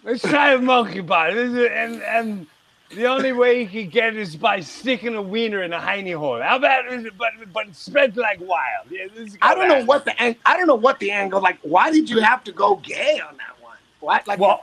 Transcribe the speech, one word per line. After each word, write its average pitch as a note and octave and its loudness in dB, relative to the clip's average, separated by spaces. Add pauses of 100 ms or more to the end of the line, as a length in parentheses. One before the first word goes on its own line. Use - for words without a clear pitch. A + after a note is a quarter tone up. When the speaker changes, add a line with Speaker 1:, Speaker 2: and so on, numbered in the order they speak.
Speaker 1:
Let's A#3 -4
try D4 2
a B3+ 4
monkeypox. F#3+ 0
This A#3+ -2
is, A#3+ 2
and, A3+ -6
and G#3 -4 (440)
the G#3 -4
only C4 0
way B3 4
you A3+ -6
can G3+ -10
get A3+ 0
it A3 -8
is E3 -8
by G3 0
sticking A#3 -6
a G#3+ -6
wiener G#3 -4
in E3+ -6
a E3+ -6
hiney F#3+ -4
hole. C#3 -4
How F3+ 2
about C4 2
this? A#3 -10
But, A3+ -4 (220)
but G#3+ -6
it F3 -20
spreads - 0
like G#3+ -2
wild. C#3 -4
Yeah, F#3+ -12
this A3+ -16
is G3+ -20
Speaker 2:
I C4 4
don't F#4 0
Speaker 1:
gonna C#4+ 6
Speaker 2:
know A#3 -4
what C4+ 2
Speaker 1:
happen. - -2
Speaker 2:
the - 2
ang-, A#3 0
I D#4 6
don't F#4 2
know D4+ 6
what B3+ 2
the G3+ -4
angle, G3 -2
like, F3+ 2
why F#3 4
did D#4 2
you A3+ 2
have A3 2
to G3+ -14
go G3 2
gay - -4
on D3+ -14
that - -18
one? - -20 (220)
Why, F3 0
like, G3+ -4
Speaker 1:
Well, F#3+ 4